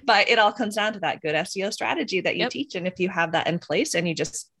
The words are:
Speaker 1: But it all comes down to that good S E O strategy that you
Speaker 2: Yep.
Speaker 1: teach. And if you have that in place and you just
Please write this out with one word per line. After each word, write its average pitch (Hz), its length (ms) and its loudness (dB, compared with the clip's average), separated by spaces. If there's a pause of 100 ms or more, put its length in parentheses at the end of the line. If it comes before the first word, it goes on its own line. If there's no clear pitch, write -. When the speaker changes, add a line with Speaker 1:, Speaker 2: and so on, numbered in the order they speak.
Speaker 1:
But 208 260 4
it 226 80 6
all 214 140 6
comes 214 220 -4
down 214 200 0
to 196 60 -12
that 156 200 -2
good 156 140 -2
S 160 220 -2
E 185 80 -2
O 208 60 -2
strategy 226 520 -2
that - 140 0
you - 80 0
Speaker 2:
Yep. 254 60 -2
Speaker 1:
teach. 277 240 -8
And 180 120 -4
if 180 120 -4
you 180 120 0
have 165 220 0
that 165 140 2
in 170 120 0
place 214 360 -2
and 170 140 0
you 160 60 -2
just - 360 -6 (100)